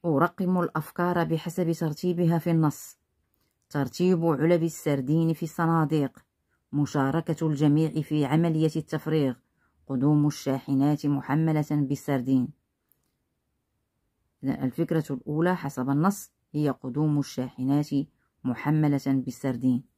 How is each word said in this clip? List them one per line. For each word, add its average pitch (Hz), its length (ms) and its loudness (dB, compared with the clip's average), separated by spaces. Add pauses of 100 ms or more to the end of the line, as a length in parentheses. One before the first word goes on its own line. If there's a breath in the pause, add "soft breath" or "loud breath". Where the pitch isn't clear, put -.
أرقم 175 520 2
الأفكار 175 640 -2
بحسب 165 480 -2
ترتيبها 170 640 0
في 170 140 -2
النص. 160 460 0 (720)
ترتيب 165 560 0
علب 160 380 4
السردين 156 720 0
في 156 100 -4
الصناديق، 160 760 0 (540)
مشاركة 147 760 0
الجميع 151 540 2
في 151 240 0
عملية 160 500 2
التفريغ، 156 600 -2 (520)
قدوم 147 400 2
الشاحنات 139 760 0
محملة 147 680 0
بالسردين. 135 760 0 (2000)
إذن 135 80 -2
الفكرة 151 600 -2
الأولى 160 420 -2
حسب 139 340 -6
النص 160 420 0 (220)
هي 147 160 0
قدوم 143 500 -2
الشاحنات 135 680 -2 (540)
محملة 143 640 0
بالسردين. 127 760 -2 (140)